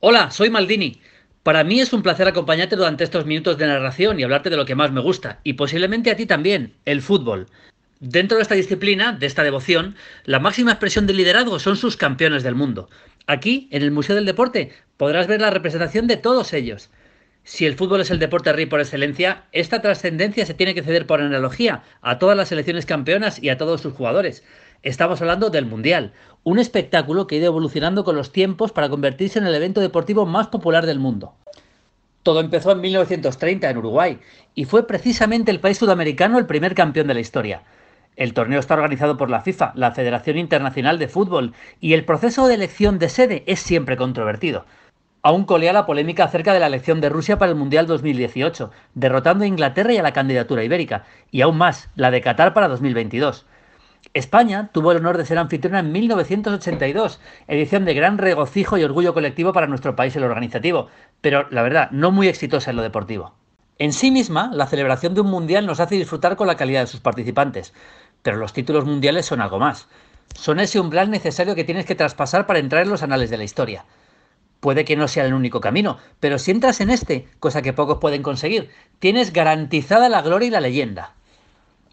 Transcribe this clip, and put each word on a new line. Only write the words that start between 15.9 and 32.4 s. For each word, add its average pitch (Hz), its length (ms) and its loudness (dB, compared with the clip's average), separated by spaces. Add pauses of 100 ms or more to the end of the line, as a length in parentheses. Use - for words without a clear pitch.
de 233 80 2
todos 240 360 0
ellos. 120 380 -8 (540)
Si - 200 -4
el 143 120 0
fútbol 190 240 0
es 170 100 -2
el 175 80 0
deporte 156 340 0
rey 156 140 0
por 151 140 0
excelencia, 143 720 -2
esta 170 300 -2
trascendencia 190 640 0
se 160 80 -8
tiene 185 200 0
que 170 80 -6
ceder 160 240 0
por 151 140 2
analogía 143 600 -2 (180)
a 120 180 -2
todas 190 180 4
las 190 120 0
selecciones 160 380 -4
campeonas 170 540 -2
y 143 100 -2
a 131 80 -2
todos 160 220 -2
sus 147 140 -10
jugadores. 135 500 -2 (400)
Estamos 156 360 -2
hablando 180 300 0
del 147 160 -2
Mundial, 113 460 -2 (320)
un 185 160 2
espectáculo 180 680 0
que 151 100 -4
ha - 20 0
ido 165 80 2
evolucionando 160 580 0
con 170 100 0
los 139 180 -6
tiempos 190 380 0
para 147 180 -2
convertirse 143 520 -2
en 202 60 0
el 170 80 0
evento 185 260 0
deportivo 196 440 0
más 190 240 0
popular 165 380 2
del 147 140 -2
mundo. 120 340 -4 (880)
Todo 160 180 2